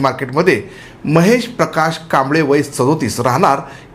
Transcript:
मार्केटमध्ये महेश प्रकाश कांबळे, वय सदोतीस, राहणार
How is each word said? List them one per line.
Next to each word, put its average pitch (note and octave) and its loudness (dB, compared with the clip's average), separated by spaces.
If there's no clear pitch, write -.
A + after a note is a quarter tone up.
मार्केटमध्ये C3+ 0
महेश F3+ 2
प्रकाश D#3+ -4
कांबळे, D#3+ 0
वय C#3+ 2
सदोतीस, B2 -2
राहणार C#3 2